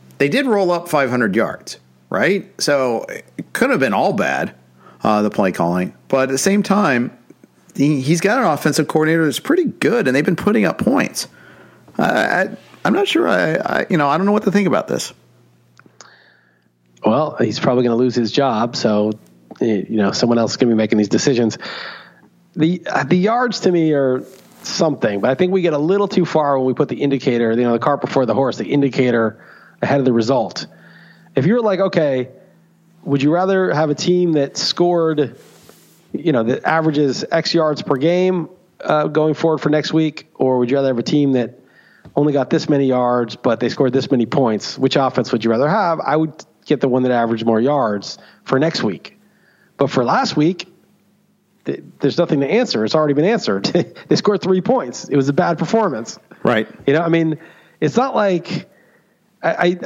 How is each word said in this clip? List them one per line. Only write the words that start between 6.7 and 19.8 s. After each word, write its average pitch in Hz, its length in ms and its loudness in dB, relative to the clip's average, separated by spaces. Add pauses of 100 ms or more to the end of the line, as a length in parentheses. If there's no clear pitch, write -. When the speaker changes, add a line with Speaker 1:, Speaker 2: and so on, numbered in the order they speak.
Speaker 1:
he, 143 240 2
he's 160 200 0
got 214 180 0
an 247 60 0
offensive 151 440 0
coordinator 160 360 2
that's 143 160 -2
pretty 349 240 0
good, 220 440 0
and 127 80 2
they've 151 80 2
been 175 120 0
putting 113 280 2
up - 140 -2
points. - 500 -2 (720)
I, - 60 2
I, 185 520 0 (280)
I'm - 100 2
not 392 120 0
sure. - 220 0
I, 175 260 2 (260)
I, - 100 -2
you 180 80 0
know, 143 100 0
I 143 80 0
don't 190 100 0
know 202 60 2
what 214 120 0
to 202 80 0
think 196 140 2
about 110 220 0
this. - 240 -6 (1900)
Speaker 2:
Well, 143 340 0
he's 110 220 -2
probably 127 240 2
gonna 120 120 0
lose 123 180 0
his 117 180 -2
job, 117 440 0
so, 107 360 0 (480)
you 110 240 0 (120)